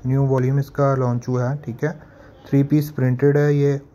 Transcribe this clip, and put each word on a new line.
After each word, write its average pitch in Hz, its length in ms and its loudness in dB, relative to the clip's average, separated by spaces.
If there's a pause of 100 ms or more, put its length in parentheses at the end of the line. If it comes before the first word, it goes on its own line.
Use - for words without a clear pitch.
New 135 180 0
volume 135 360 0
इसका 139 360 0
launch 123 320 -2
हुआ 123 220 -2
है, 143 80 -4
ठीक 120 260 -10
है। 156 80 -2 (540)
Three 139 200 2
piece 147 260 0
printed 131 460 0
है, 147 180 2
ये 143 260 0 (140)